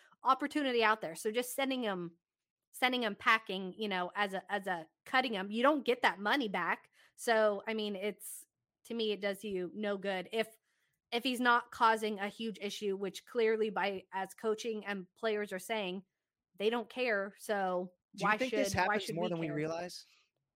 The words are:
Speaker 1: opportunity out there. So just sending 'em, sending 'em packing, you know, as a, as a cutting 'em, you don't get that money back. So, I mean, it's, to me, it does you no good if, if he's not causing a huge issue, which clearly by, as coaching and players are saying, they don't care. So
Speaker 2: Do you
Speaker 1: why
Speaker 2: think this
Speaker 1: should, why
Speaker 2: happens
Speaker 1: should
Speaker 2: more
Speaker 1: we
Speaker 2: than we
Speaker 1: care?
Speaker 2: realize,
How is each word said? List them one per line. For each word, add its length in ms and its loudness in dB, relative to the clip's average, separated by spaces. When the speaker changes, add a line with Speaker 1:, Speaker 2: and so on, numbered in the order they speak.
Speaker 1:
opportunity 600 2
out 180 4
there. 140 -6
So 160 -4
just 240 -2
sending 320 -2
'em, 240 -4
sending 340 0
'em 100 -2
packing, 640 2
you 100 -4
know, 280 -2
as 180 0
a, 180 -4
as 160 -2
a 200 -2
cutting 320 2
'em, 140 -4
you 120 2
don't 220 4
get 180 2
that 160 4
money 280 0
back. 420 -4
So, 520 2
I 60 -2
mean, 220 -2
it's, 500 -6
to 80 -10
me, 180 0
it 100 -4
does 220 -2
you 320 -4
no 220 -2
good 360 -4
if, 140 0
if 120 -2
he's 160 0
not 320 4
causing 480 2
a 80 -4
huge 340 -6
issue, 360 -4
which 280 -6
clearly 440 2
by, 340 -2
as 200 -4
coaching 520 -4
and 200 -6
players 380 -2
are 60 -4
saying, 440 -4
they 140 2
don't 180 -2
care. 500 0
So 520 0
Speaker 2:
Do 100 -2
you 40 4
Speaker 1:
why 80 4
Speaker 2:
think 180 -2
this 160 2
Speaker 1:
should, 120 -2
why 0 -
Speaker 2:
happens 200 2
Speaker 1:
should 120 -4
Speaker 2:
more 100 0
Speaker 1:
we 40 0
Speaker 2:
than 100 -2
we 80 -2
Speaker 1:
care? 80 -4
Speaker 2:
realize, 520 -6